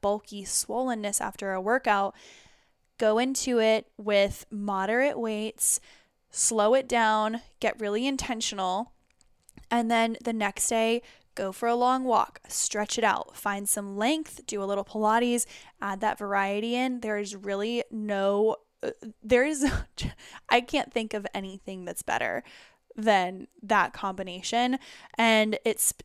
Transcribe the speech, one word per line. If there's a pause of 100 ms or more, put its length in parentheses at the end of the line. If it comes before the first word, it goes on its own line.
bulky
swollenness
after
a
workout, (840)
go
into
it (100)
with
moderate
weights, (500)
slow
it
down, (180)
get
really
intentional, (800)
and
then
the
next
day, (320)
go
for
a
long
walk,
stretch
it
out,
find
some
length,
do
a
little
Pilates, (340)
add
that
variety
in.
There
is
really
no, (260)
uh, (320)
there
is, (440)
<laughs>
I
can't
think
of
anything
that's
better (540)
than (160)
that
combination. (380)
And
it's (120)